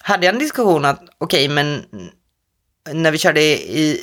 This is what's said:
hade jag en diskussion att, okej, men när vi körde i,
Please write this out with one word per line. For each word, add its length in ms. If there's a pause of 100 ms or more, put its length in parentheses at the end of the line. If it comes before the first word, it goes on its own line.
hade 220
jag 100
en 40
diskussion 460
att, 160 (160)
okej, 300
men 360 (1080)
när 180
vi 60
körde 240
i, 600